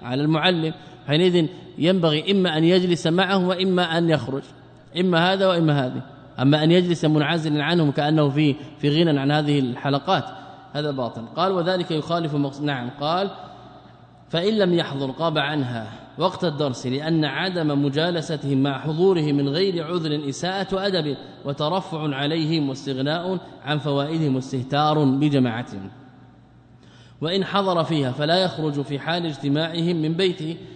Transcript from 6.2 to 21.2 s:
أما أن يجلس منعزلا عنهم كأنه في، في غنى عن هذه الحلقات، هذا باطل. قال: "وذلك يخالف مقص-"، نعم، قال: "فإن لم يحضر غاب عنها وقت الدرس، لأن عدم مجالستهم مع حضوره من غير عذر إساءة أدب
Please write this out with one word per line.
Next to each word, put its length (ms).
أما 240
أن 80
يجلس 340
منعزلا 580
عنهم 280
كأنه 380
في، 260
في 100
غنى 300
عن 120
هذه 280
الحلقات، 680
هذا 180
باطل. 340
قال: 160
"وذلك 400
يخالف 440
مقص-"، 260
نعم، 280
قال: 280
"فإن 240
لم 200
يحضر 380
غاب 260
عنها 500
وقت 280
الدرس، 420
لأن 380
عدم 600
مجالستهم 800
مع 160
حضوره 420
من 280
غير 340
عذر 460
إساءة 580
أدب 300